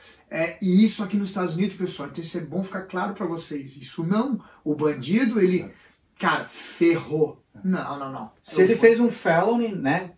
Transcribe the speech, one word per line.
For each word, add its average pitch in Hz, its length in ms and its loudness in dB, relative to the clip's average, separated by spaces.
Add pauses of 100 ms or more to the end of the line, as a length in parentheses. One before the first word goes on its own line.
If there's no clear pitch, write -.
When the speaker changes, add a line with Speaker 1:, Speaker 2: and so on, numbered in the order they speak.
(300)
Speaker 1:
É, 165 320 -4
e 185 200 6
isso 220 220 2
aqui 202 140 -2
nos 196 100 -4
Estados 175 260 -4
Unidos, 190 220 -2
pessoal, 165 340 -8
então 165 140 -10
isso 175 140 -8
é - 20 -6
bom 160 240 -6
ficar 185 220 -10
claro 190 260 -4
pra 190 140 -6
vocês. 156 500 -8
Isso - 260 -10
não, 214 380 0 (240)
o 147 100 0
bandido, 151 640 0
ele, 180 220 4
Speaker 2:
É. - 100 -10 (480)
Speaker 1:
cara, - 280 -2
ferrou. - 1000 -2 (100)
Speaker 2:
É. - 80 -20
Speaker 1:
Não, 170 360 -2
não, 135 120 -10
não. 135 200 -12 (120)
Speaker 2:
Se - 160 -14
Speaker 1:
Eu 185 60 8
Speaker 2:
ele 208 100 6
Speaker 1:
vou - 60 2
Speaker 2:
fez 233 180 8
um 240 120 4
felony, 202 640 0
né, 170 440 -2